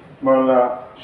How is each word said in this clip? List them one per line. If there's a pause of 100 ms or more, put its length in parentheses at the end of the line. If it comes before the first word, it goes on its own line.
(240)
মাওলানা (280)